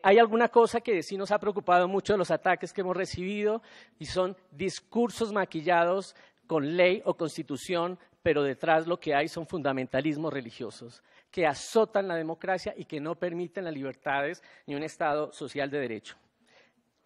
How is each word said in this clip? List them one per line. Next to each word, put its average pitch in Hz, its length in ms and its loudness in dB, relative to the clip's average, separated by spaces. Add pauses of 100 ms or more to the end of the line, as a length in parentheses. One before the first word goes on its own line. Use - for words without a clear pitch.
hay 196 140 8
alguna 226 320 6
cosa 233 320 4
que 202 220 0
sí 202 120 -10
nos 196 160 -6
ha 208 80 2
preocupado 180 480 2
mucho 196 240 0
de 214 60 2
los 180 140 0
ataques 175 420 0
que - 80 -4
hemos 180 160 -2
recibido 208 640 -4 (360)
y 151 100 -14
son 185 280 -2 (160)
discursos 202 800 -4
maquillados 175 880 0 (300)
con 156 280 -2
ley 180 300 4
o 180 80 2
constitución, 170 840 -6 (240)
pero 147 220 2
detrás 160 440 2
lo 175 120 -2
que 147 160 -2
hay 147 120 2
son 165 200 -10
fundamentalismos 143 880 -2
religiosos 123 680 -12 (280)
que 175 140 0
azotan 196 640 2
la 175 80 -4
democracia 170 600 -4
y 185 100 -12
que 156 140 -8
no 160 160 -6
permiten 175 500 -6
las 160 80 -6
libertades 139 720 -4 (220)
ni 143 100 -8
un 143 60 -6
Estado 151 500 -2
social 139 380 -6
de 143 100 -4
derecho. 113 380 -8 (880)